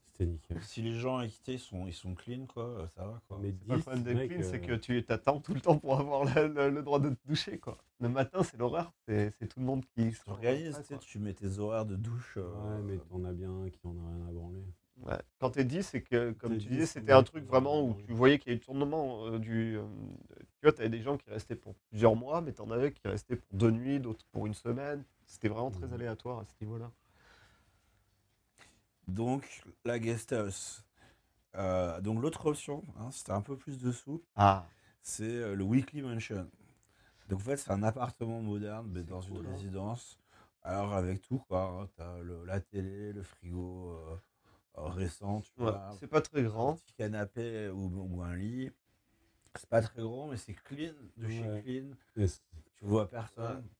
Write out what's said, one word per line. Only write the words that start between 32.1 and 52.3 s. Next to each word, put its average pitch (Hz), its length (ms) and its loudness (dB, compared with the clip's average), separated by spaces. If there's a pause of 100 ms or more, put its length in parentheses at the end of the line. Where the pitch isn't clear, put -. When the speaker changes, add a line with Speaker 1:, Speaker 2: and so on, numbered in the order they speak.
Speaker 2:
l'autre 156 260 -2
option, 147 360 -2 (160)
hein, 117 120 -8
c'était - 200 -10
un 104 100 2
peu 139 140 -6
plus 135 240 -10
de 123 120 0
sous, 139 300 -6 (140)
Speaker 3:
Ah. 98 300 8 (360)
Speaker 2:
c'est, - 220 -8
euh, 113 320 -2
le 98 80 0
weekly 131 380 2
mansion. 113 480 -6 (800)
Donc, 95 100 0
en 101 40 -6
fait, 139 140 0
c'est - 140 -4
un 101 120 2
appartement 113 580 0
moderne, 104 500 -4
mais 90 100 -4
Speaker 3:
C'est 87 80 -6
Speaker 2:
dans 92 120 -6
une 95 160 -8
Speaker 3:
cool, 90 100 -8
hein. 95 40 -6
Speaker 2:
résidence. 95 680 -6 (420)
Alors, 101 320 -2
avec 95 280 2
tout, 127 260 -2
quoi, 92 160 2 (200)
hein, 92 120 -10
t'as 87 240 -10
le, 87 260 -10
la 95 140 -2
télé, 101 540 -6
le 101 100 -8
frigo, 90 680 -8
euh, 80 260 -10 (600)
euh, - 120 -10
récent, 98 520 -2
tu - 160 -16
Speaker 3:
Ouais, 117 140 0
Speaker 2:
vois. 98 280 -8
Speaker 3:
c'est 135 80 -14
pas 156 140 6
très 151 200 0
Speaker 2:
Un - 20 6
Speaker 3:
grand. 117 320 2
Speaker 2:
petit - 180 -20
canapé 107 760 -4
ou, 95 200 -4 (220)
ou 90 100 -4
un 87 140 -4
lit. 123 360 -4 (840)
C'est - 140 -14
pas 113 120 6
très 113 200 -6
grand, 123 260 -6
mais 131 100 -6
c'est 101 160 -10
clean, 151 400 -8 (220)
de 110 140 -6
chez 113 200 -4
Speaker 1:
Ouais. 107 140 -4
Speaker 2:
clean. 131 280 -6 (260)
Speaker 1:
Et 101 100 4
c'est - 140 -2 (340)